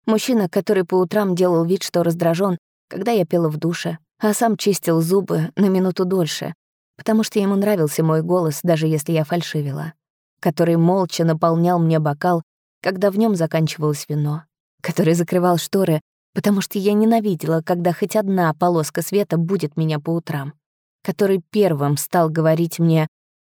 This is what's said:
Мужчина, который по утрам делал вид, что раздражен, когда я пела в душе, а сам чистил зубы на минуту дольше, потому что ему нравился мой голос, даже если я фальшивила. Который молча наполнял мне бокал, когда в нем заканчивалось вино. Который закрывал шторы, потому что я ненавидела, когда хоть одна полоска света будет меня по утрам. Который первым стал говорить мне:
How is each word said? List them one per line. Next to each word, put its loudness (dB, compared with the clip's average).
Мужчина, 0
который 0
по -2
утрам 0
делал 2
вид, -2
что -2
раздражен, 0
когда -4
я 2
пела 0
в -6
душе, -6
а 2
сам 0
чистил 0
зубы 0
на 2
минуту 0
дольше, -4
потому 0
что -2
ему 2
нравился 0
мой 2
голос, 0
даже 0
если -2
я 2
фальшивила. -6
Который 2
молча 2
наполнял 2
мне 2
бокал, 0
когда 0
в -4
нем 2
заканчивалось -2
вино. -4
Который 0
закрывал 2
шторы, 0
потому 0
что -6
я 0
ненавидела, 0
когда 0
хоть -2
одна 0
полоска -2
света -2
будет -2
меня -2
по -6
утрам. -6
Который 0
первым 2
стал 0
говорить 0
мне: 4